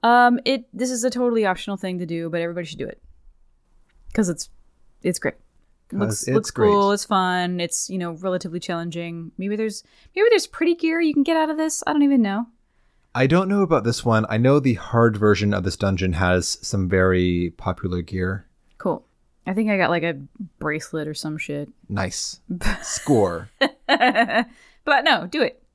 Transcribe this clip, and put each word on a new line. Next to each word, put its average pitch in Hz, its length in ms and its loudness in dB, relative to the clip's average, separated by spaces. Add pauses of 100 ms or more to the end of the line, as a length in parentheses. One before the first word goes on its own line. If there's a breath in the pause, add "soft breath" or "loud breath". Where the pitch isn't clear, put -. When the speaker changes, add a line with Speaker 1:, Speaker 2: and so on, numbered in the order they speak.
Speaker 1:
Um, 240 420 6
it, 269 280 0
this 254 180 -2
is 240 140 -4
a 254 60 2
totally 240 340 0
optional 190 320 -4
thing 185 220 -6
to 175 80 -6
do, 165 240 -6
but 170 100 -4
everybody 170 260 -6
should 156 120 -14
do 127 80 -8
it. - 160 -14 (1120)
'Cause 202 140 2
it's, 160 200 -6 (540)
it's 180 160 -2
great. - 160 -4 (540)
Speaker 2:
'Cause - 120 -6
Speaker 1:
Looks, - 240 -2
Speaker 2:
it's 127 100 -2
Speaker 1:
looks 147 160 0
Speaker 2:
great. 120 180 2
Speaker 1:
cool, 202 240 4
it's 202 120 -2
fun, 180 560 -2
it's, - 300 -6
you 185 80 -6
know, 170 140 -6
relatively 175 480 -6
challenging. 170 800 -8
Maybe 202 180 -4
there's, 214 260 -6 (320 soft breath)
maybe 427 160 4
there's 415 160 4
pretty 330 280 0
gear 330 260 -2
you 311 140 0
can 285 100 4
get 330 120 2
out 311 140 2
of 302 60 -2
this. 311 300 -2
I 302 60 -2
don't 294 100 4
even 277 200 4
know. 208 240 -2 (680)
Speaker 2:
I 127 120 2
don't 180 220 4
know 202 140 2
about 147 220 2
this 117 200 -2
one. 110 240 4
I 110 80 -2
know 131 240 4
the 131 140 2
hard 117 420 2
version 104 380 4
of 92 100 -2
this 95 120 -2
dungeon 95 360 0
has 90 500 0
some 95 260 -2
very 90 680 2
popular 90 460 -6
gear. 92 440 -6 (300)
Speaker 1:
Cool. - 280 -6 (420)
I 202 80 -4
think 214 160 0
I 202 80 2
got, 175 100 2
like, 170 140 0
a 160 180 -4 (380)
bracelet 156 500 -6
or 151 60 -8
some 156 240 -8
shit. 147 320 -8 (180)
Speaker 2:
Nice. - 520 -6 (200)
Speaker 1:
<laughs> - 220 0
Speaker 2:
Score. 95 680 0 (400)
Speaker 1:
But 247 1160 0
no, 269 220 2
do 294 160 -2
it. - 200 -4 (120)